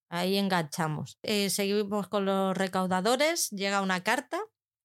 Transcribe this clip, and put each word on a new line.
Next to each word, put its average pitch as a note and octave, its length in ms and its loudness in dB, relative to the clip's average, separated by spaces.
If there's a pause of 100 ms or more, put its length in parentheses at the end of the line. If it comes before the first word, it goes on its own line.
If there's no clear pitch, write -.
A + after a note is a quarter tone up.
ahí F3+ 280 0
enganchamos. E3 840 -2
Eh, G3+ 280 0
seguimos G3+ 580 -2
con G3+ 180 0
los G3 300 2
recaudadores. F#3+ 960 0
Llega G3 300 0
una F#3+ 240 0
carta B3+ 360 0 (440)